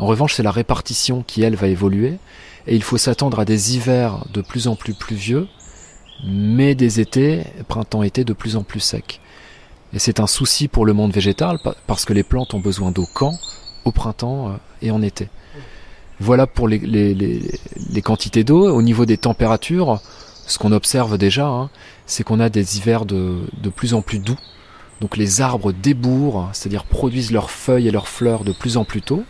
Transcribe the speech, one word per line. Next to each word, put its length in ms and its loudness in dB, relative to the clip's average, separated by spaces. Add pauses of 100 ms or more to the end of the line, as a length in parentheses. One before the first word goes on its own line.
En 60 -2
revanche, 280 2
c'est 80 -2
la 80 2
répartition 760 -2
qui, 180 -2
elle, 120 4
va 140 0
évoluer. 500 2 (500)
Et 80 4
il 80 2
faut 120 -2
s'attendre 440 0
à 40 2
des 300 2
hivers 580 0
de 80 -4
plus 280 -4
en 80 0
plus 180 -8
pluvieux, 540 -4 (760)
mais 520 2
des 240 2
étés, 420 2 (240)
printemps-été, 560 -2
de 100 -2
plus 220 -6
en 80 0
plus 160 -8
secs. 420 -6 (720)
Et 60 -6
c'est 220 0
un 80 2
souci 400 0
pour 180 4
le 60 6
monde 180 2
végétal, 480 0
pa-, 160 -6 (140)
parce 160 -2
que 80 -2
les 100 4
plantes 320 -2
ont 60 -2
besoin 320 -2
d'eau 200 -2
quand ? 240 0 (480)
Au 60 0
printemps, 600 -2
euh, 20 -6 (280)
et 120 -2
en 100 0
été. 260 -4 (920)
Voilà 260 4
pour 220 0
les, 100 2
les, 360 2
les, 280 -2 (480)
les 100 -2
quantités 440 0
d'eau. 260 6
Au 120 4
niveau 240 4
des 120 4
températures, 840 0 (460)
ce 100 -4
qu'on 140 2
observe 480 2
déjà, 300 2
hein, 200 -4 (380)
c'est 160 -6
qu'on 160 0
a 100 4
des 300 0
hivers 280 0
de, 320 -2 (220)
de 100 -4
plus 220 -4
en 100 2
plus 180 -4
doux. 180 -2 (640)
Donc 160 -6
les 240 0
arbres 320 0
débourrent, 800 0
c'est-à-dire 320 -6
produisent 480 -2
leurs 180 0
feuilles 380 2
et 20 0
leurs 160 -2
fleurs 380 -2
de 80 -2
plus 240 -2
en 80 2
plus 180 -6
tôt. 280 -2